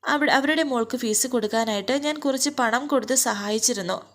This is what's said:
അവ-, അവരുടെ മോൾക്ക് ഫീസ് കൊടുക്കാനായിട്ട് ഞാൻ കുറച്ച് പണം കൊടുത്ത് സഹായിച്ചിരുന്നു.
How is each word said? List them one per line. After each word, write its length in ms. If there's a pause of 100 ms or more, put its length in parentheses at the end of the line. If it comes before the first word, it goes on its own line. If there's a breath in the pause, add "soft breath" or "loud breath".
അവ-, 240
അവരുടെ 320
മോൾക്ക് 340
ഫീസ് 300
കൊടുക്കാനായിട്ട് 640
ഞാൻ 260
കുറച്ച് 320
പണം 360
കൊടുത്ത് 280
സഹായിച്ചിരുന്നു. 880 (120)